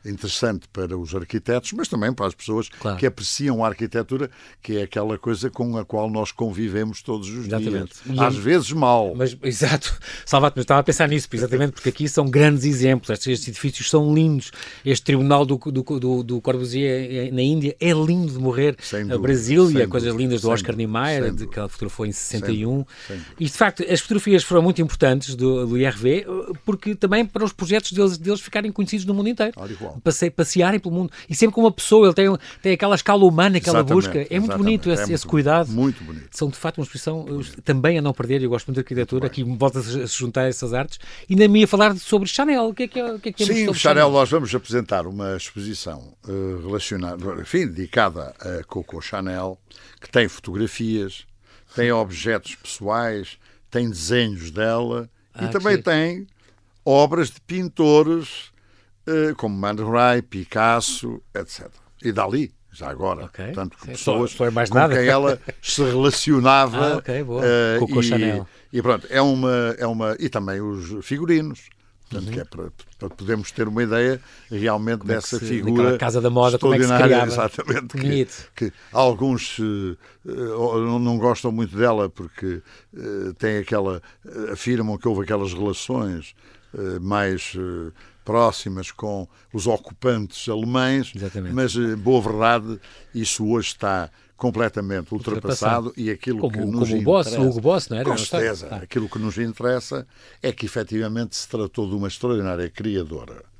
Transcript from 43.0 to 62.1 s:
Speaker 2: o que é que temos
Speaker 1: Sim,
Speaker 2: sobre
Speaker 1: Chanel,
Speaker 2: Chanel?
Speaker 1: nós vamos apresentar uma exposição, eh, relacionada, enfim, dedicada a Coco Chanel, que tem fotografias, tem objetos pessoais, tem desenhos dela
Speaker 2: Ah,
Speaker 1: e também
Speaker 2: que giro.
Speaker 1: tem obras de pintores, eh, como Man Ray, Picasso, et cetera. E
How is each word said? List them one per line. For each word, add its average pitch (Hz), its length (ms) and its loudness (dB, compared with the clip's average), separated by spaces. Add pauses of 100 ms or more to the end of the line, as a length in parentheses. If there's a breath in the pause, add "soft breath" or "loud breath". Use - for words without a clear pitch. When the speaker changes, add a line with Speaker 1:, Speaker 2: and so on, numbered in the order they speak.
Speaker 2:
o 214 60 -10
que 220 100 -8
é - 20 -8
que - 60 -14
temos 208 180 2
Speaker 1:
Sim, 220 120 2
Speaker 2:
sobre 165 120 0
Speaker 1:
Chanel, 151 280 6
Speaker 2:
Chanel? 139 120 6
Speaker 1:
nós 131 100 4
vamos 135 240 0
apresentar 110 540 -2
uma 98 300 -6
exposição, 90 760 -10 (140)
eh, 101 40 -10 (360)
relacionada, 90 760 -6
enfim, 170 240 -2
dedicada 85 720 -2
a 87 280 -10
Coco 85 360 -10
Chanel, 92 560 -8 (440 loud breath)
que - 80 -20
tem 120 180 4
fotografias, 107 1000 -4 (480 soft breath)
tem 120 200 0
objetos 101 600 -2
pessoais, 107 840 -6 (340 soft breath)
tem 120 180 0
desenhos 92 600 -2
dela 117 580 -2 (240)
Speaker 2:
Ah, 185 120 -6
Speaker 1:
e - 20 -4
também 202 300 2
Speaker 2:
que 110 60 -4
giro. - 0 -
Speaker 1:
tem 175 440 0 (560)
obras 143 460 4
de - 100 -18
pintores, 160 1120 2 (560)
eh, 156 300 0
como 104 180 -4
Man 101 200 -2 (160)
Ray, 123 320 4
Picasso, 113 1000 -2 (140)
et 98 120 -6
cetera. - 260 -18 (280)
E 117 100 -2